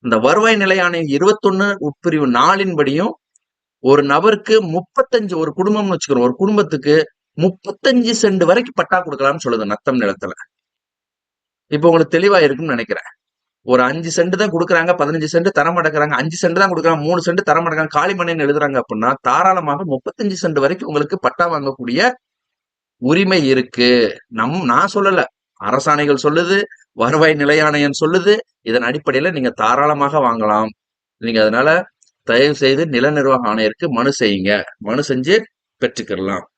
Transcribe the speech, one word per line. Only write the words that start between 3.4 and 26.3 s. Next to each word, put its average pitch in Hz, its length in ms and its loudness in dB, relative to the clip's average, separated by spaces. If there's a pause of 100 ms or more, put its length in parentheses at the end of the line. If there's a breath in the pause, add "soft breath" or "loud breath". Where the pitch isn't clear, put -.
ஒரு 139 200 4
நபருக்கு 202 600 2
முப்பத்தஞ்சு, 185 720 -2
ஒரு 156 220 -4
குடும்பம்னு 202 360 0
வச்சுக்கிறோம், 127 280 -2
ஒரு 123 120 2
குடும்பத்துக்கு 160 640 0 (420)
முப்பத்தஞ்சு 220 840 0
சென்ட் 190 220 2
வரைக்கும் 226 300 2
பட்டா 185 300 -2
கொடுக்கலாம்னு 143 440 -2
சொல்லுது 113 180 -2
நத்தம் 123 340 -2
நிலத்துல. 98 340 -4 (1400)
இப்ப 151 160 2
உங்களுக்கு 165 300 4
தெளிவா 190 240 4
இருக்கும்னு 143 340 0
நினைக்கிறேன். 113 340 -8 (560)
ஒரு 123 160 4
அஞ்சு 160 420 -2
சென்ட் 185 120 0
தான் 196 140 0
கொடுக்குறாங்க, 165 480 0
பதினஞ்சு 151 360 -2
சென்ட் 170 160 2
தர 156 200 0
மாட்டேங்கிறாங்க, 156 420 -2
அஞ்சு 160 360 -2
சென்ட் 170 120 0
தான் 196 120 2
கொடுக்குறாங்க, 160 300 0
மூணு 165 240 0
சென்ட் 175 160 -2
தர 156 200 0
மாட்டேங்கிறாங்க, 160 260 -2
காலி 160 260 0
மனைன்னு 170 320 -2
எழுதுறாங்க 143 320 0
அப்படின்னா, 117 440 -2
தாராளமாக 156 640 0
முப்பத்தஞ்சு 185 560 -6
சென்ட் 156 180 -2
வரைக்கும் 139 280 0
உங்களுக்கு 147 320 -4
பட்டா - 320 -2
வாங்கக்கூடிய 139 580 -2 (920)
உரிமை 170 460 2
இருக்கு. 127 420 0 (380)
நம், 131 360 -4
நான் 139 300 2
சொல்லல, 196 300 0 (300)
அரசாணைகள் 139 680 0
சொல்லுது, 170 340 0 (340 loud breath)